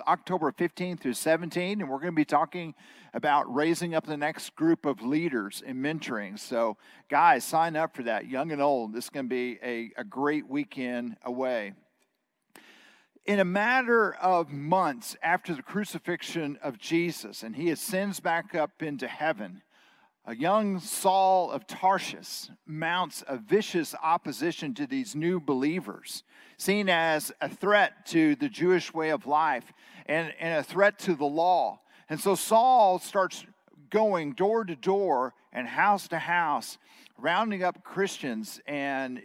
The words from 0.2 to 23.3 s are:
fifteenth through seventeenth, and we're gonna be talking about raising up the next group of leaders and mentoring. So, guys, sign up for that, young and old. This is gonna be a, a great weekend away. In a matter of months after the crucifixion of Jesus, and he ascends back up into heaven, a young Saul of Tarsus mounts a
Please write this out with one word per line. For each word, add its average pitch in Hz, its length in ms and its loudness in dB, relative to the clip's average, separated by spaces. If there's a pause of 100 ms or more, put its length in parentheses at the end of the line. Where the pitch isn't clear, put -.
fifteenth 180 500 -4
through 127 120 -2
seventeenth, 175 680 0
and 147 80 -6
we're 135 100 -4
gonna 175 120 -4
be 151 140 2
talking 160 480 0 (400)
about 143 400 2
raising 165 400 0
up 160 140 -2
the 151 100 -6
next 151 380 -6
group 160 320 2
of 107 160 -2
leaders 131 600 -2
and 127 120 -8
mentoring. 127 600 -6
So, 117 400 -2 (320)
guys, 147 360 6
sign 165 300 0
up 156 200 -2
for 139 60 -8
that, 113 260 -2
young 135 240 -4
and 143 80 -4
old. 131 320 0
This 117 120 -6
is - 80 -12
gonna 139 160 -6
be 123 360 -4
a, 117 320 -6
a 123 80 -8
great 135 460 -2
weekend 123 720 -6
away. 123 500 -4 (1500)
In 202 120 4
a 190 60 4
matter 226 720 2
of 170 360 2
months 147 720 0
after 175 320 0
the 139 80 -8
crucifixion 170 1000 -6
of 127 160 -6
Jesus, 165 640 -2
and 113 120 -10
he 170 140 -2
ascends 190 500 -2
back 165 360 -2
up 151 260 -2
into 143 260 -6
heaven, 104 540 -6 (640)
a 113 100 -10
young 190 440 0
Saul 190 720 2
of 135 160 -6
Tarsus - 800 -2 (160)
mounts 165 640 -4
a 135 100 -4